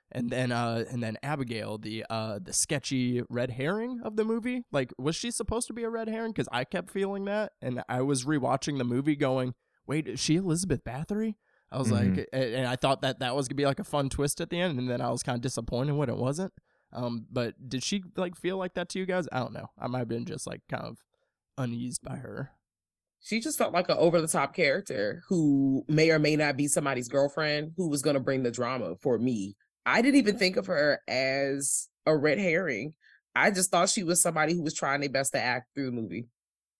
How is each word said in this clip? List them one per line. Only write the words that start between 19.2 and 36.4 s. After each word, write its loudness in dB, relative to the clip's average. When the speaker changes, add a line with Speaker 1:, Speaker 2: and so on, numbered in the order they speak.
Speaker 1:
I -2
don't -4
know. -12
I -6
might -2
have -2
been -2
just, -8
like, -10
kind -6
of -12
uneased -4
by -8
her. -8
Speaker 3:
She -2
just -4
felt 0
like 0
an 2
over-the-top 2
character 0
who 4
may 6
or 6
may 4
not 2
be 0
somebody's 0
girlfriend 0
who 0
was 0
gonna 4
bring 0
the 2
drama -2
for 2
me. -2
I 4
didn't 8
even 4
think 4
of -2
her 4
as 0
a 6
red 4
herring. 0
I 6
just 2
thought 4
she 0
was 4
somebody 2
who 0
was -2
trying 0
their 0
best 0
to 0
act -2
through -4
the -4
movie. -6